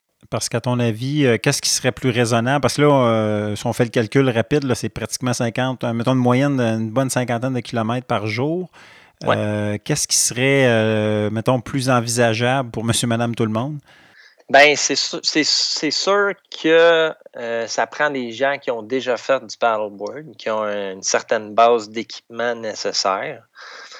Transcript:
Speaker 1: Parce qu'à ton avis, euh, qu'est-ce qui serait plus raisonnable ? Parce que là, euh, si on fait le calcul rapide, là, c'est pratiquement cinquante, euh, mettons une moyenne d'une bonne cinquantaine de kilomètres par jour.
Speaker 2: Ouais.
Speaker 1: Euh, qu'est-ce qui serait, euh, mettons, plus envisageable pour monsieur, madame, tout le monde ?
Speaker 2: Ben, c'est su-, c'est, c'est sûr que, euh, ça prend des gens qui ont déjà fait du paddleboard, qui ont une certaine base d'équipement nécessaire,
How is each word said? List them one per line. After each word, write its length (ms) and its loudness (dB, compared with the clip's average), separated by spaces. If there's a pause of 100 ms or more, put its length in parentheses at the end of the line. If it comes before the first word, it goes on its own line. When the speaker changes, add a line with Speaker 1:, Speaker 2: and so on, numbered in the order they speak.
(300)
Speaker 1:
Parce 180 -4
qu'à 140 -2
ton 180 -2
avis, 460 0
euh, 140 4
qu'est-ce 240 0
qui 80 0
serait 200 0
plus 200 -2
raisonnable ? 500 2
Parce 140 0
que 80 2
là, 240 6
euh, 480 0
si 100 -12
on 80 -2
fait 120 2
le 40 -4
calcul 400 2
rapide, 340 0
là, 120 0
c'est 140 -6
pratiquement 440 -4
cinquante, 500 -2
euh, 100 -2
mettons 200 0
une 60 4
moyenne 380 2
d'une 340 0
bonne 180 0
cinquantaine 460 -2
de 60 0
kilomètres 440 -4
par 220 -2
jour. 420 -4 (540)
Speaker 2:
Ouais. 140 2
Speaker 1:
Euh, 460 -2
qu'est-ce 240 -4
qui 80 -2
serait, 520 2
euh, 640 2
mettons, 320 0
plus 300 -2
envisageable 800 0
pour 120 -6
monsieur, 220 4
madame, 300 0
tout 100 0
le 60 -2
monde ? 260 -4 (760)
Speaker 2:
Ben, 240 8
c'est 220 0
su-, 260 -4
c'est, 220 0
c'est 460 0
sûr 420 0 (280)
que, 520 4 (240)
euh, 300 -4
ça 200 -2
prend 220 -2
des 240 -4
gens 240 -2
qui 120 -6
ont 140 -6
déjà 320 -2
fait 300 -2
du 100 -16
paddleboard, 800 -4
qui 120 -8
ont 160 -2
une 380 -6
certaine 520 -2
base 340 4
d'équipement 640 -8
nécessaire, 920 -6 (520)